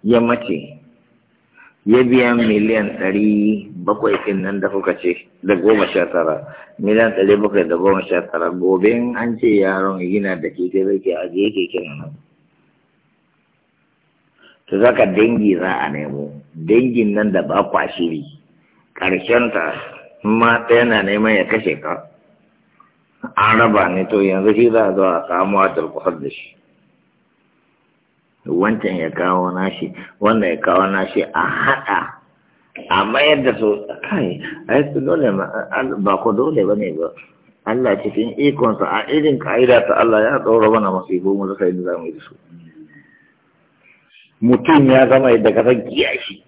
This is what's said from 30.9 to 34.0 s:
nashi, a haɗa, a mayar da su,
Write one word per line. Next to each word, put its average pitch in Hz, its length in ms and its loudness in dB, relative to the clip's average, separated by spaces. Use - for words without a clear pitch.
nashi, 95 320 -2
a 80 200 -4
haɗa, 131 560 -2
a 110 140 0
mayar 139 400 2
da 127 140 2
su, 107 280 -2